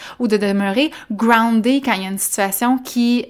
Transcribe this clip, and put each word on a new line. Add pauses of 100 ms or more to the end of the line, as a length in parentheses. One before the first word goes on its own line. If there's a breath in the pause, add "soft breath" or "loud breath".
(180 loud breath)
ou
de
demeurer (200 loud breath)
groundé
quand
il
y
a
une
situation
qui,